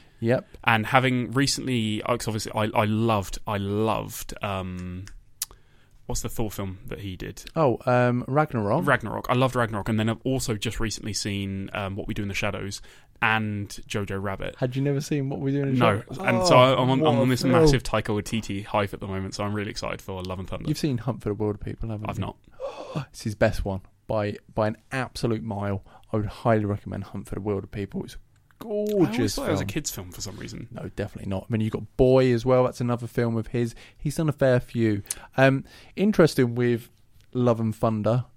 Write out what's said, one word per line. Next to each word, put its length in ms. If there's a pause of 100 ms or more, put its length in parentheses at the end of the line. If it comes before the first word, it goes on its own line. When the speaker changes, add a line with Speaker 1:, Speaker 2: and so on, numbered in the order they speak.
(200)
Speaker 1:
Yep. 260 (180)
Speaker 2:
And 220
having 460
recently, 720
uh, 140
'cause 120
obviously 260
I, 100 (100)
I 100
loved, 640
I 120
loved, 720 (100)
um, 640 (1000)
what's 160
the 80
Thor 200
film 360
that 140
he 140
did? 300 (120)
Speaker 1:
Oh, 280
um, 420
Ragnarok. 600
Speaker 2:
Ragnarok. 420
I 60
loved 200
Ragnarok, 360
and 100
then 80
I've 160
also 320
just 240
recently 320
seen, 640
um, 220
What 120
We 60
Do 80
in 60
the 60
Shadows 460 (400)
and 480 (180)
Jojo 360
Rabbit. 360
Speaker 1:
Had 180
you 60
never 200
seen 260
What 120
We 120
Do 100
in 120
the 40
Speaker 2:
No, 220
Speaker 1:
Shadows? 200
Speaker 2:
and 260
so 100
Speaker 1:
Oh, 260
Speaker 2:
I'm 80
on, 0
I'm 100
Speaker 1:
what 160
Speaker 2:
on 100
Speaker 1:
a 40
Speaker 2:
this 120
Speaker 1:
film. 100
Speaker 2:
massive 300
Taika 360
Waititi 460
hype 300
at 60
the 60
moment, 280
so 100
I'm 80
really 180
excited 300
for 220
Love 160
and 100
Thunder. 200
Speaker 1:
You've 100
seen 200
Hunt 240
for 60
the 60
Wilder 240
People, 320
haven't 180
Speaker 2:
I've 100
Speaker 1:
you? 60
Speaker 2:
not. 120 (240)
Speaker 1:
<gasps> 500
It's 120
his 120
best 300
one 160 (260)
by, 300 (180)
by 140
an 80 (160)
absolute 500
mile. 420 (280)
I 40
would 100
highly 380
recommend 400
Hunt 240
for 60
the 60
Wilder 260
People. 380
It's 100
a 40 (420)
gorgeous 320
Speaker 2:
I 240
always 180
thought 140
it 20
was 100
a 40
Speaker 1:
film. 40
Speaker 2:
kid's 220
film 220
for 80
some 160
reason. 340
Speaker 1:
No, 240
definitely 340
not. 200
I 40
mean, 80
you've 120
got 240
Boy 360
as 140
well. 180
That's 160
another 280
film 280
of 120
his. 260 (240)
He's 180
done 120
a 40
fair 280
few. 420 (340)
Um, 280 (320)
interesting 580
with 340 (440)
Love 280
and 140
Thunder 520 (100)